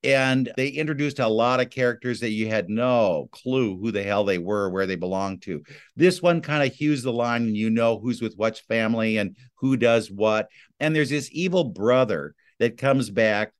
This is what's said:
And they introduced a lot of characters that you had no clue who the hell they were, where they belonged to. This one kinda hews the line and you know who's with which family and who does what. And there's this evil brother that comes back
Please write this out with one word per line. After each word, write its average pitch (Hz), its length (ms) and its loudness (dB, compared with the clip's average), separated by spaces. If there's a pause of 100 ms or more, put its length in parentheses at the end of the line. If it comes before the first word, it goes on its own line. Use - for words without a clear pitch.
And 131 520 2
they 131 120 0
introduced 143 520 -4
a 117 80 2
lot 117 320 2
of 123 100 -2
characters 123 500 -2
that 117 100 -2
you 110 180 -2
had 107 200 -2
no 107 640 0
clue 123 480 -2
who 110 140 -4
the 98 100 -4
hell 101 220 0
they 95 140 2
were, 98 300 -2
where 92 180 0
they 92 100 -2
belonged 95 460 -4
to. 76 200 -8 (320)
This 175 260 2
one 170 200 2
kinda 147 260 0
hews 143 360 -2
the 123 100 -2
line 117 300 0
and 110 140 0
you 110 140 0
know 117 300 2
who's 113 200 -4
with 113 160 -6
which 113 260 -2
family 113 560 0
and 98 180 -4 (200)
who 135 200 0
does 117 340 2
what. 107 380 0 (320)
And 156 160 0
there's 139 140 0
this 143 200 -4
evil 175 340 0
brother 104 680 0 (240)
that 113 200 0
comes 131 320 0
back 107 500 0